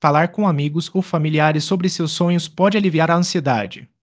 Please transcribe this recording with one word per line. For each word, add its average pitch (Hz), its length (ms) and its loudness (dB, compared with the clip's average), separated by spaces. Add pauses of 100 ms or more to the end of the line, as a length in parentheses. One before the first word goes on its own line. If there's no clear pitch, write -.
Falar 156 260 2
com 208 180 -2
amigos 147 460 -2
ou 190 80 0
familiares 156 640 0
sobre 190 240 0
seus 165 240 -4
sonhos 175 340 0
pode 202 300 0
aliviar 165 340 2
a 170 60 4
ansiedade. 131 720 -2 (260)